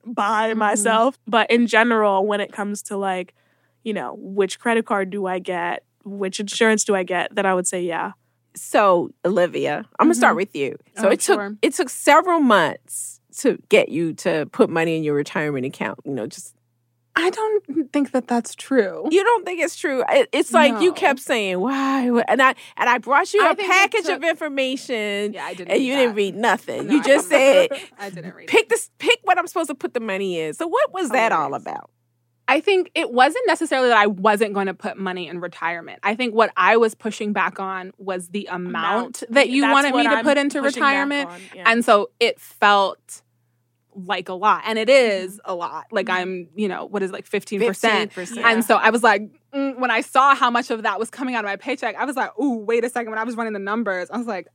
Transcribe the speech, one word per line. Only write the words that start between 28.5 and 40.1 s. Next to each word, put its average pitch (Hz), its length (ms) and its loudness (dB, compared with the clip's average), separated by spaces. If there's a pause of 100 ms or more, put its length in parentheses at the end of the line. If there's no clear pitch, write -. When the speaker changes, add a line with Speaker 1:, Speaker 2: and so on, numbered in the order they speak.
Speaker 2:
it. - 60 -10
Speaker 3:
this, 453 280 -2
pick 392 260 0
what 370 140 2
I'm 349 100 0
supposed 330 220 -4
to 285 60 -10
put - 180 -8
the 240 60 -6
money 190 400 -4
in." 156 140 -4
So 339 140 -6
what 494 260 0
was 359 160 -4
that 226 240 2
all 156 140 0
Speaker 2:
Hilarious. 131 160 -8
Speaker 3:
about? - 260 -12 (580)
Speaker 2:
I 285 140 2
think 381 340 0
it 262 160 -2
wasn't 302 340 4
necessarily 269 440 0
that 233 80 6
I 208 100 6
wasn't 208 460 2
gonna 196 200 -2
put - 240 -10
money 185 300 -8
in 175 140 -10
retirement. 165 640 -8
I 202 120 -2
think 233 180 -4
what 220 220 2
I 190 220 4
was 226 180 2
pushing 208 380 -6
back 190 260 -2
on 190 380 -8
was 185 320 -8
the 196 200 -8
amount 180 720 -4
Speaker 1:
Amount. - 100 -12
Speaker 2:
that 247 180 2
you 269 140 0
Speaker 1:
That's 226 100 2
Speaker 2:
wanted 277 160 4
me 247 160 2
Speaker 1:
what 226 60 0